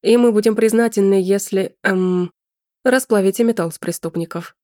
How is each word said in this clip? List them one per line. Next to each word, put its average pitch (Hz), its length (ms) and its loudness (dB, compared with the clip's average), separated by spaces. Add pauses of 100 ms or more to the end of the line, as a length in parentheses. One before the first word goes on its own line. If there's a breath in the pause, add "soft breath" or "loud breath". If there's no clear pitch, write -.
И 226 160 4
мы 240 140 4
будем 214 240 0
признательны, 220 640 2
если... 190 640 -2
Эм... 185 480 -2 (520)
Расплавите 233 600 0
металл 208 280 0
с - 60 -18
преступников. 170 880 -8